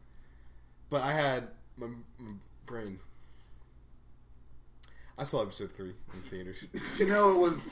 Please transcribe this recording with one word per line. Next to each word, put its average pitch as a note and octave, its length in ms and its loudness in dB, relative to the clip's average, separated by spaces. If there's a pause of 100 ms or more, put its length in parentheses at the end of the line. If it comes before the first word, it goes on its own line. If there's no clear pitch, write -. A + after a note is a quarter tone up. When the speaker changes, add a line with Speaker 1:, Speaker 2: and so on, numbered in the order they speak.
(920)
Speaker 1:
But C#3 140 2
I C#3 80 2
had C3+ 380 4 (260)
my, A#2+ 120 -8 (300)
my A2 160 -10 (320)
brain. G#2 340 -8 (2250)
I C#3 60 -4
saw C#3 180 2
episode G2 340 -4
three F#2 180 -8 (200)
in F#2 80 -10
theaters. F#2 460 -8 (160)
Speaker 2:
<laughs> - 160 -4
You G3 80 8
know, G3+ 240 8
it F#3 80 8
was, E3 220 6 (100)